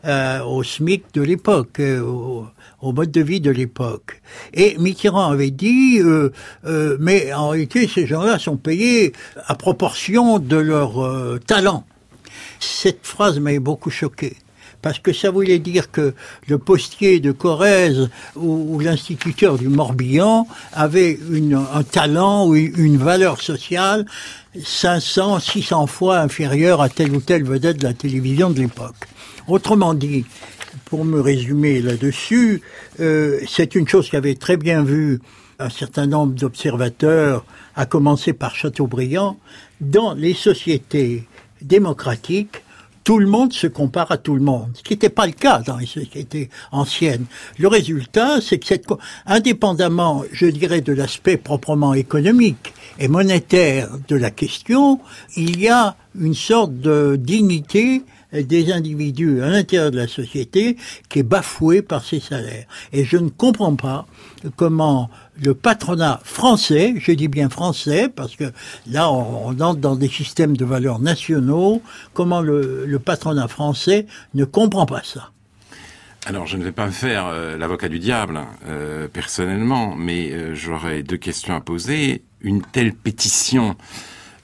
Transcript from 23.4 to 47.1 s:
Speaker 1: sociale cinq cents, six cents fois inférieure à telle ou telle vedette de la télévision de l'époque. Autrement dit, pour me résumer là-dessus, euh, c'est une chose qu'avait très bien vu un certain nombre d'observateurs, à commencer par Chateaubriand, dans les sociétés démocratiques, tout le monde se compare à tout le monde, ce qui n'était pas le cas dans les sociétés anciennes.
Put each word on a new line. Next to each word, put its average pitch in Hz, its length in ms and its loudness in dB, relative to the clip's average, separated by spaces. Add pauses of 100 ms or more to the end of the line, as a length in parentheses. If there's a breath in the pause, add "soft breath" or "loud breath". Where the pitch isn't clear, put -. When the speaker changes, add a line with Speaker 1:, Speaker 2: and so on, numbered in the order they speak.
Speaker 1:
sociale 190 640 -2 (580 loud breath)
cinq 175 380 0
cents, 190 400 0
six - 220 -4
cents 160 240 0
fois 185 320 0
inférieure 147 640 2
à 131 80 4
telle 143 260 0
ou 135 60 0
telle 165 220 2
vedette 135 340 0
de 135 60 -2
la 123 100 -2
télévision 135 560 0
de 131 100 0
l'époque. 123 460 -6 (420 loud breath)
Autrement 185 460 2
dit, 139 320 -2 (580 loud breath)
pour 160 220 -4
me 156 120 0
résumer 139 600 2
là-dessus, 139 800 0 (400 loud breath)
euh, 151 380 2 (100)
c'est - 260 0
une 170 140 2
chose 185 220 4
qu'avait 139 240 0
très 180 240 0
bien 156 260 0
vu 143 340 0 (420 soft breath)
un 127 100 -6
certain - 360 -4
nombre 143 280 0
d'observateurs, 131 1120 0 (280 loud breath)
à 135 120 -2
commencer 147 480 2
par - 200 -6
Chateaubriand, 143 840 -4 (420 loud breath)
dans 180 320 2
les 160 220 0
sociétés 131 920 0 (360 soft breath)
démocratiques, 175 1000 0 (400 soft breath)
tout 220 140 6
le 202 80 6
monde 240 260 4
se - 140 -2
compare 151 440 -2
à 160 60 0
tout 147 180 -2
le 135 60 2
monde, 123 340 0
ce - 80 -20
qui - 120 -2
n'était 208 160 2
pas 214 160 0
le 165 60 -4
cas 185 280 2
dans 123 160 -6
les 120 100 -6
sociétés 143 640 -10 (240 loud breath)
anciennes. 139 540 -2 (320 loud breath)